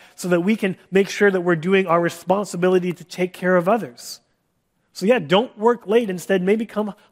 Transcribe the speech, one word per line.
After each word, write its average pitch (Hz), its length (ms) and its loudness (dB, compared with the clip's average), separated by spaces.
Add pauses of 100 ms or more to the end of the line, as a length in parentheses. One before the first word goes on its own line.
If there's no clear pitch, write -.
(140)
so - 140 -8
that 175 120 2
we 208 160 0
can 190 220 -4 (120)
make 190 200 2
sure 202 200 2
that 185 120 -2
we're 175 120 2
doing 185 320 0
our 170 140 2
responsibility 180 920 -2
to 160 100 -16
take 180 300 -6
care 185 220 0
of 175 120 2
others. 196 520 -4 (760)
So - 100 -8
yeah, 233 140 4
don't 185 400 0
work 226 280 0
late. 220 220 2
Instead, 185 320 -2
maybe 214 240 0
come 208 300 -6 (180)